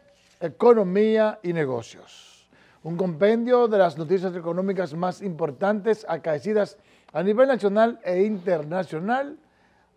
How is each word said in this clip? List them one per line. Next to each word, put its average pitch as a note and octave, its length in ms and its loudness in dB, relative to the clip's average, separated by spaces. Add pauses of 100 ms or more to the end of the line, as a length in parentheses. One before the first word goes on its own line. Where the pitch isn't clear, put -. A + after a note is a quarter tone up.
(380)
Economía G#3+ 1040 2
y F3 120 -4
Negocios. - 920 -8 (360)
Un E3 120 -10
compendio A3 720 2
de G#3+ 100 2
las E3+ 180 4
noticias F3 400 -2
económicas F3+ 560 -4
más F3+ 300 -6
importantes F#3+ 840 -2
acaecidas F#3+ 720 -2 (380)
a D#3+ 80 -2
nivel G#3+ 260 4
nacional A3+ 560 2
e F3+ 180 0
internacional F#3 1160 -4 (580)